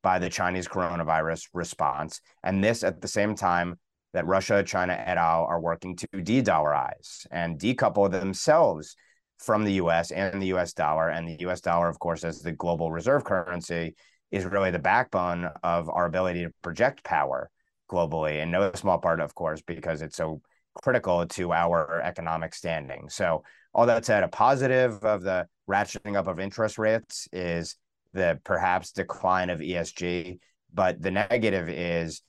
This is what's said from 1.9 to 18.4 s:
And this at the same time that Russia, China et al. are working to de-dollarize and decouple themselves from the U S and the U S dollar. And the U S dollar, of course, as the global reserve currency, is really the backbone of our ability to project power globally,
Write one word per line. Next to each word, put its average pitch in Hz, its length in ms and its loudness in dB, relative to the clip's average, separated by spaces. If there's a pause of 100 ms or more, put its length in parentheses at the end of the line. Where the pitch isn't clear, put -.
And 98 200 0
this 113 200 2
at 87 180 -2
the 92 60 -10
same 104 280 0
time 87 440 0 (340)
that 82 140 -2
Russia, 95 360 2
China 90 300 0
et 90 240 -2
al. 82 280 2
are 85 140 -2
working 85 360 -4
to - 120 -10 (140)
de-dollarize 80 1080 0
and 82 280 -4
decouple 101 520 2
themselves 95 840 2 (440)
from 107 240 2
the 101 100 2
U 90 160 2
S 85 220 2
and 98 280 -2
the 95 80 -2
U 92 120 2
S 87 140 -2
dollar. 80 360 2
And 82 180 -4
the 78 120 -10
U 87 100 -4
S 90 120 -4
dollar, 85 280 2
of 76 80 -6
course, 85 260 -4
as 78 180 -6
the 85 100 -4
global 82 400 -2
reserve 117 320 2
currency, 85 720 -4 (340)
is 95 160 -2
really 95 240 2
the 87 100 -2
backbone 90 680 0 (140)
of 85 260 0
our 87 160 0
ability 87 380 0
to 82 180 -8
project 113 420 -2
power 69 460 -2 (400)
globally, 78 520 0